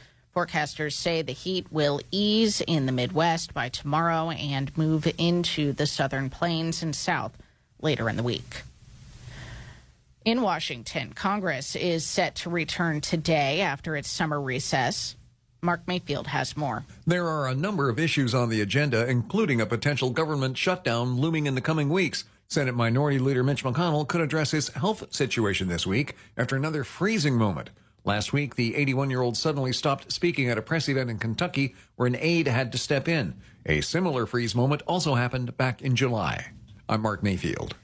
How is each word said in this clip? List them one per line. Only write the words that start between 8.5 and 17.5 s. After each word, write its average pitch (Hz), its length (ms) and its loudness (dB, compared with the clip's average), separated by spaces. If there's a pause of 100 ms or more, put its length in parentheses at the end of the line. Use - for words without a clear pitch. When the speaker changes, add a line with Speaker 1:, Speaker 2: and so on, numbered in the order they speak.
Speaker 1:
In 233 180 2
Washington, 151 720 -4
Congress 185 640 -4
is 165 300 0
set - 300 0
to - 140 -8
return 165 520 -2
today 156 580 2
after 156 380 -2
its 135 120 -6
summer 156 300 -2
recess. 131 800 -2 (440)
Mark 175 280 -2
Mayfield 147 380 -4
has 135 280 -2
more. 131 300 -4 (200)
Speaker 2:
There 175 220 2
are 147 220 0
a 127 40 -2